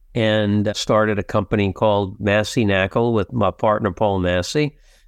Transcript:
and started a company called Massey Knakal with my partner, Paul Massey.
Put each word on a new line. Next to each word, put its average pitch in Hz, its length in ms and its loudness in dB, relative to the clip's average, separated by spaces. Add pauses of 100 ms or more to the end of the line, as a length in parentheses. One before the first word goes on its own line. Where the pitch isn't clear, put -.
(160)
and 107 600 0
started 107 440 0
a 95 40 -4
company 101 500 -2
called 101 460 0
Massey 104 440 0
Knakal 101 500 0
with 104 200 -2
my 101 180 0
partner, 107 400 0
Paul 98 280 0
Massey. 90 580 -2 (300)